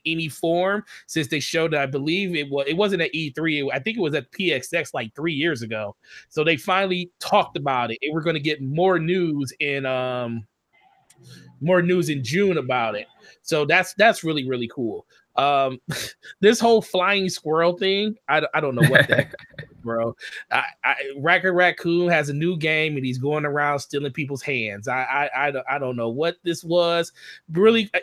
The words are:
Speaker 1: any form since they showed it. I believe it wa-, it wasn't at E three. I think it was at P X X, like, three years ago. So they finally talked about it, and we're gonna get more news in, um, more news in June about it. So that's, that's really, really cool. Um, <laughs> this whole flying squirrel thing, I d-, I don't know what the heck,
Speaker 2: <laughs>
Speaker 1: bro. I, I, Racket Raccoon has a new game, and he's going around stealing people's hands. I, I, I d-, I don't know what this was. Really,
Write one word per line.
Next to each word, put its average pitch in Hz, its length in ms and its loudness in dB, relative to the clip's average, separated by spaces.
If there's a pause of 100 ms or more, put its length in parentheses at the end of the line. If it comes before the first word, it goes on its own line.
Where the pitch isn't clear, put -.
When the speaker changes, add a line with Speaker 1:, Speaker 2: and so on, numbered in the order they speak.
Speaker 1:
any 165 220 -2
form 180 560 -2 (240)
since 156 180 -2
they 143 140 -2
showed 160 340 0
it. 147 40 2
I 139 80 0
believe 160 500 -2
it 147 120 -4
wa-, 139 200 0
it 160 80 0
wasn't 196 260 0
at 156 100 -2
E 156 180 -4
three. 147 420 0
I 135 80 -2
think 220 180 -4
it - 20 0
was 151 140 0
at 139 160 -4
P 180 220 0
X 131 200 -4
X, 165 220 -4
like, 120 220 -6
three 147 180 -2
years 139 280 -2
ago. 107 340 -6 (320)
So 151 160 -2
they 160 120 2
finally 185 640 -2
talked - 380 0
about 131 340 -2
it, 113 120 -8
and 151 120 -4
we're 160 80 -2
gonna 160 160 0
get 147 240 -4
more 165 380 2
news 160 580 0
in, 139 260 -2
um, 123 640 -4 (1120)
more 175 220 4
news 175 280 2
in 139 120 -4
June 170 360 2
about 123 360 0
it. 104 140 -10 (340)
So 151 220 0
that's, 170 300 2
that's 214 280 4
really, 151 240 -2
really 123 220 -2
cool. 110 360 -6 (300)
Um, 135 540 2
<laughs> - 520 -12
this 220 180 6
whole 226 240 4
flying 190 460 0
squirrel 165 480 0
thing, 196 400 0 (120)
I 147 120 4
d-, 151 140 0
I 139 60 0
don't 139 140 -2
know 135 140 6
what 135 180 6
the - 100 0
heck, - 180 -2 (240)
Speaker 2:
<laughs> - 260 -18
Speaker 1:
bro. 117 320 -2 (340)
I, 123 140 2 (180)
I, 127 120 2 (220)
Racket 170 380 2
Raccoon 175 560 2
has 151 180 2
a 147 60 -4
new 170 220 0
game, 156 400 0
and 131 100 -2
he's 127 120 -4
going 147 260 0
around 147 340 0
stealing 139 340 -6
people's 139 300 -6
hands. 110 460 -4
I, 127 140 -2
I, 135 440 -2
I 143 60 0
d-, 131 180 -6
I 139 80 -2
don't 127 160 -4
know 117 140 -2
what 151 340 -2
this 170 220 -6
was. 170 480 0 (400)
Really, 214 360 4 (140)